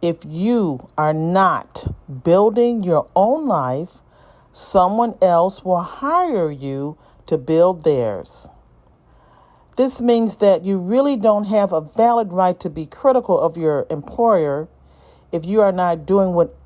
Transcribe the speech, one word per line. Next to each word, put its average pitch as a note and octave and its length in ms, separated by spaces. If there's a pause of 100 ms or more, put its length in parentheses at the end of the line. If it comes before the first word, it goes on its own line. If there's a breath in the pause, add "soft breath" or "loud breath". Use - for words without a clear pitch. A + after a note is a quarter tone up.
If E3+ 240
you F3 680
are D#3 160
not E3 720 (380)
building A3 580
your E3+ 320
own B3 320
life, D3+ 520 (540 soft breath)
someone G#3 680
else F3+ 440
will F3+ 180
hire C#4 680
you C#3 460 (300 soft breath)
to D#3+ 100
build D#3+ 480
theirs. A#2 640 (1300 soft breath)
This B3+ 240
means A#3 360
that F#3+ 280
you G3 140
really B3+ 380
don't G#3 280
have G3+ 280
a D#3+ 80
valid A3+ 520
right F3+ 280
to F3 100
be D#3 160
critical B3 520
of D#3+ 180
your D#3 340
employer D#3+ 800 (640 soft breath)
if E3 120
you G3+ 160
are G3+ 120
not F3 340
doing F#3+ 280 (320)